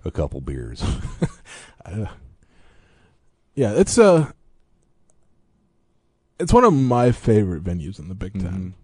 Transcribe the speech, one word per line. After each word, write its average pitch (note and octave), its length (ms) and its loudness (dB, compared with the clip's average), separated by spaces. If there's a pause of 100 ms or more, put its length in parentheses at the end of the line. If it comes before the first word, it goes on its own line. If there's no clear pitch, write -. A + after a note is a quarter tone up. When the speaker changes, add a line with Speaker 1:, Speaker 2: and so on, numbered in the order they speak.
Speaker 1:
a - 80 -6
couple C#2 280 -6
beers. C2 480 -10
<laughs> - 60 0 (920)
Speaker 2:
Uh, G#2 200 -8 (1500)
yeah, A#2+ 180 -2
it's D#3 260 0
a, F3 340 4 (2000)
it's F3+ 140 0
one A#3+ 120 6
of A3 80 6
my B2 400 2
favorite G2 520 0
venues F2 340 -8
in D#2 100 -18
the F#2 60 -12
Big F#2 200 -12
Ten, F#2+ 80 -6 (100)
Speaker 1:
Mm-hmm. F#2 160 -8 (160)